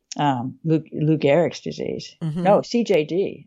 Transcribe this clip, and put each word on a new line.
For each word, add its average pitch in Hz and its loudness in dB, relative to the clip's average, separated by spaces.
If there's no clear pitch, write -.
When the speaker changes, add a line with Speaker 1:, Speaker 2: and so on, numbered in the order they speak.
Speaker 1:
um, 131 -2
Lou, 160 2
Lou 151 2
Gehrig's 151 2
disease. - -8
Speaker 2:
Mm-hmm. 165 -4
Speaker 1:
No, 180 4
C 240 -2
J 170 2
D, 165 -4